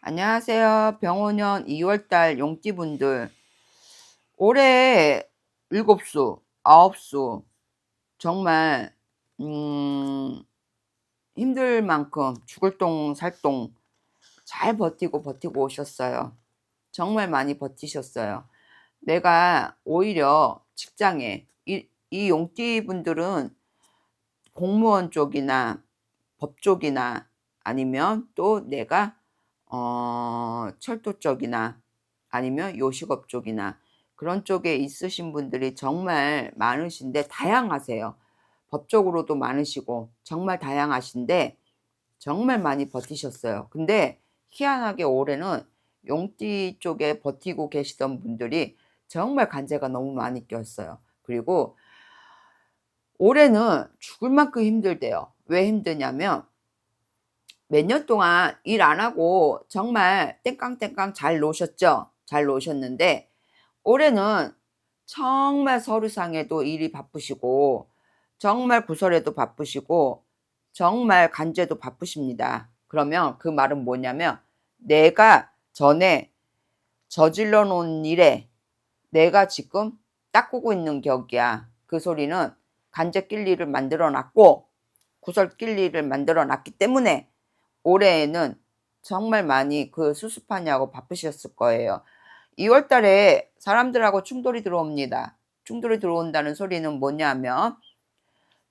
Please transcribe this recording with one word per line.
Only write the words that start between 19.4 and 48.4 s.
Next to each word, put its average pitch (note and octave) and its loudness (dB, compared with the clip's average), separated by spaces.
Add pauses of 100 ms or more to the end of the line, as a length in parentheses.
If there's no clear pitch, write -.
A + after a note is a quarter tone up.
오히려 D3+ 2 (120)
직장에 D3+ -4 (200)
이, F#3+ -8 (260)
이 G3 -4
용띠분들은 F3 -4 (1000)
공무원 G3 0
쪽이나 C3+ -2 (540)
법 - -14
쪽이나 C3+ -2 (380)
아니면 C3+ -4
또 G3+ 0
내가, C#3 -4 (520)
어, A#2+ -6 (100)
철도 A3+ -12
쪽이나 A#2+ -6 (500)
아니면 C3+ -6
요식업 C3 -6
쪽이나 A2 -8 (380)
그런 F3+ -6
쪽에 F3+ -2
있으신 D#3 -8
분들이 C3 -6
정말 D3 -4
많으신데 C3+ -4
다양하세요. C#3+ -4 (540)
법적으로도 E3+ -2
많으시고 B2+ -6 (140)
정말 F3+ -6
다양하신데 C#3 -4 (600)
정말 A3 -2
많이 C#3 -4
버티셨어요. B2 -10
근데 D#3+ -2 (300)
희한하게 B3 -4
올해는 C#3 -2 (440)
용띠 G3 -6
쪽에 D3+ -4
버티고 D3 -8
계시던 C3+ -6
분들이 A#2 -6 (300)